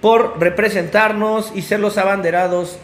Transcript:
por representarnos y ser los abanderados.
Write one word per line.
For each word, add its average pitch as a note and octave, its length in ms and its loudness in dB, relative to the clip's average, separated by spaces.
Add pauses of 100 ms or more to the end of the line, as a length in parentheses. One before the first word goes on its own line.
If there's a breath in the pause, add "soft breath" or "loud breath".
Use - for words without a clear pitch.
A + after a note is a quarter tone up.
por A3+ 400 4
representarnos G#3 1120 0
y G3 60 -6
ser G#3 180 -2
los G#3 180 -2
abanderados. F3+ 880 0